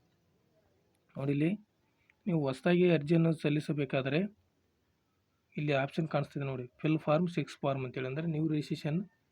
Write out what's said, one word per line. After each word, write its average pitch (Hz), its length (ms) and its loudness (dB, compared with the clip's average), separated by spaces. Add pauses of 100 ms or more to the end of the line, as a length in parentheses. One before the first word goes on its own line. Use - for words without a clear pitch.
(1160)
ನೋಡಿ 139 180 -2
ಇಲ್ಲಿ 151 180 0 (760)
ನೀವು 170 160 2
ಹೊಸದಾಗಿ 175 500 2
ಅರ್ಜಿಯನ್ನು 165 420 4
ಸಲ್ಲಿಸಬೇಕಾದರೆ 143 880 0 (1300)
ಇಲ್ಲಿ 147 200 -2
ಆಪ್ಷನ್ 143 320 -2
ಕಾಣಿಸ್ತಿದೆ 143 380 -4
ನೋಡಿ, 127 200 -6 (120)
ಫಿಲ್ 156 220 0
ಫಾರ್ಮ್ 156 280 2
ಸಿಕ್ಸ್ 165 300 -4
ಫಾರ್ಮ್ 135 260 -2
ಅಂತೇಳಿ, 127 240 -6
ಅಂದರೆ 151 200 -6
ನ್ಯೂ 156 200 0
ರಿಜಿಸ್ಟ್ರೇಷನ್ 151 520 -2 (320)